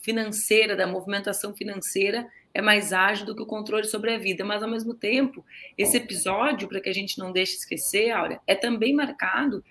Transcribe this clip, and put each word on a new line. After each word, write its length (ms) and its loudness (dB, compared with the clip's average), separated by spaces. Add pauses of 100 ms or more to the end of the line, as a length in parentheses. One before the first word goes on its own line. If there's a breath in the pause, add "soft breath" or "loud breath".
financeira, 720 2
da 120 2
movimentação 640 -2
financeira, 760 -2 (280 loud breath)
é 80 -2
mais 300 4
ágil 340 2
do 80 -8
que 80 -8
o 40 -6
controle 380 -2
sobre 300 -2
a 40 -4
vida. 280 -4
Mas, 160 -2
ao 80 -4
mesmo 240 -4
tempo, 500 0 (320 loud breath)
esse 220 4
episódio, 720 -2
pra 120 -4
que 80 -6
a 60 -2
gente 240 -4
não 140 -6
deixe 240 0
esquecer, 560 0
Áurea, 340 -2
é 80 4
também 400 2
marcado 760 0